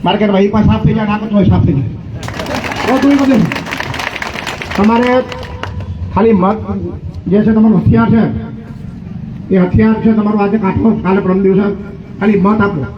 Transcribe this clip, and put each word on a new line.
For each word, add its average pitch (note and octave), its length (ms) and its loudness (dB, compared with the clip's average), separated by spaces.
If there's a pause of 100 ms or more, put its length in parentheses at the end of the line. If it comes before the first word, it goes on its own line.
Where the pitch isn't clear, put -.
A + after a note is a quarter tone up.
માર્કેટમાં, G3 380 2
ઈ G3+ 60 4
પણ G#3+ 180 2
સાફ G#3+ 180 2
થઈ A3 100 2
જાય, G#3+ 120 0
આ G#3 120 -2
કચરો G#3 260 0
સાફ - 220 4
થઈ C#3 80 2
જાય. - 1200 -6
બધું C#4 220 4
બધું. C4+ 260 4 (1400)
તમારે A#3+ 460 2 (920)
ખાલી A3+ 180 4
મત G3 240 2 (720)
જે G3+ 140 2
છે, - 20 2
તમારું A3 340 4
હથિયાર A3+ 320 4
છે, - 1500 -4
એ - 20 6
હથિયાર G#3+ 360 4
છે A3 200 2
તમારું G#3 300 2
આજે G3+ 140 0
કાઢો, F#3+ 320 2
કાલે F#3+ 320 0
પરમ F#3 200 0
દિવસે. G3 340 2 (440)
ખાલી G3+ 200 2
મત G#3 220 2
આપો E3+ 240 -2 (120)